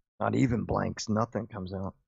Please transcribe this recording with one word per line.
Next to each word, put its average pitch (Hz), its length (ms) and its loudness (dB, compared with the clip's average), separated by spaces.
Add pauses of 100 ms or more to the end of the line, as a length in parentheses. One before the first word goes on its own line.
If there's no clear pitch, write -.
(200)
Not 107 160 2
even 117 280 4
blanks. 98 460 -2
Nothing 107 380 0
comes 95 260 -8
out. 95 220 -6 (120)